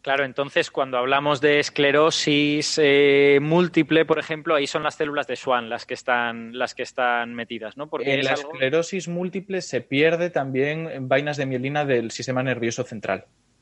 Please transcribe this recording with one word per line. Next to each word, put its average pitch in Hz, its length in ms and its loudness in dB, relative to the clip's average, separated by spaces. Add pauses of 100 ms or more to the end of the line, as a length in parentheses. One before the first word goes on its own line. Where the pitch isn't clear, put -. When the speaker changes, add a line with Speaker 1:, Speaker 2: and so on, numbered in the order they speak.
Speaker 1:
Claro, 139 240 0
entonces 139 480 -2
cuando 131 240 -2
hablamos 139 440 0
de 147 200 4
esclerosis, 147 1200 2
eh, 143 580 6
múltiple, 160 640 2
por 156 140 2
ejemplo, 156 380 -4
ahí 143 100 0
son 156 160 -4
las 151 140 -4
células 147 320 -4
de 123 80 -4
Schwann 120 320 -2
las 117 180 -8
que 127 80 -8
están, 120 640 -4
las 120 160 -4
que - 80 -8
están 120 520 -2
metidas, 113 420 -10
¿no? 147 120 -12
Porque 147 240 -2
Speaker 2:
En 135 80 2
Speaker 1:
es 135 40 -2
Speaker 2:
la 135 80 0
Speaker 1:
algo 147 200 -6
Speaker 2:
esclerosis 160 540 -2
múltiple 180 560 -6
se 127 180 -4
pierde 165 500 2
también 139 800 -4
vainas 143 280 0
de 143 100 -2
mielina 135 380 -2
del 120 260 0
sistema 127 320 -4
nervioso 117 420 -2
central. - 420 -6 (360)